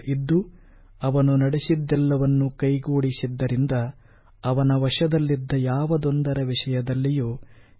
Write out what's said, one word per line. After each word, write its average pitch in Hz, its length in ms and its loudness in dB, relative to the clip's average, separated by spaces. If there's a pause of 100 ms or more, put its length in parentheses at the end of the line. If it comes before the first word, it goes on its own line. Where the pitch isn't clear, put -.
ಇದ್ದು, 139 300 0 (640)
ಅವನು 139 340 2
ನಡೆಸಿದ್ದೆಲ್ಲವನ್ನೂ 143 1120 2
ಕೈಗೂಡಿಸಿದ್ದರಿಂದ, 135 1200 -2 (720)
ಅವನ 135 340 2
ವಶದಲ್ಲಿದ್ದ 143 800 0
ಯಾವುದೊಂದರ 143 880 0
ವಿಷಯದಲ್ಲಿಯೂ 127 960 -2 (400)